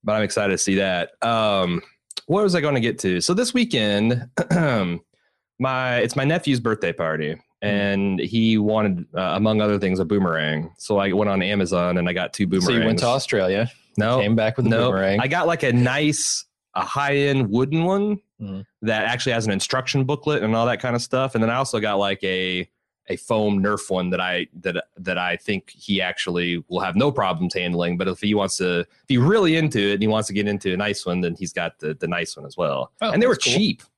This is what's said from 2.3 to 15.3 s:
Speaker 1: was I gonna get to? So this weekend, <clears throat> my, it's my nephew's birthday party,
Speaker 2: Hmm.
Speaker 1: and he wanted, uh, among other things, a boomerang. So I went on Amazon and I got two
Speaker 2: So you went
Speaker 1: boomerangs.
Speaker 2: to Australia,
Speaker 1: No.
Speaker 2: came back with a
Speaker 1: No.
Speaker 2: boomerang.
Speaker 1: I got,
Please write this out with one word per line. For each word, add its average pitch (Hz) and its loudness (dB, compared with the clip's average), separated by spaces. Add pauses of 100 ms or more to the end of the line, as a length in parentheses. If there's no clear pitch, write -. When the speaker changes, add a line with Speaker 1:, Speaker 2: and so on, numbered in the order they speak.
Speaker 1:
was 185 2
I 170 2
gonna 143 2
get 113 0
to? 90 0
So 175 0
this 240 0
weekend, 117 2 (220)
<clears throat> - - (1080)
my, 127 0
it's 120 0
my 135 0
nephew's 147 2
birthday 107 0
party, 78 -2 (300)
Speaker 2:
Hmm. 101 -4
Speaker 1:
and 101 0
he 113 2
wanted, 104 0
uh, 92 0
among 107 2
other 104 2
things, 92 0
a 95 0
boomerang. 82 0
So - -2
I 98 0
went 104 2
on 98 0
Amazon 90 0
and 87 0
I 87 -2
got 90 -4
two 104 0
Speaker 2:
So 87 -2
you 95 2
went 90 0
Speaker 1:
boomerangs. 113 2
Speaker 2:
to 127 0
Australia, 113 0 (260)
Speaker 1:
No. 117 2
Speaker 2:
came 107 2
back 110 0
with 123 0
a - 2
Speaker 1:
No. 117 2
Speaker 2:
boomerang. 98 2
Speaker 1:
I 131 0
got, 170 0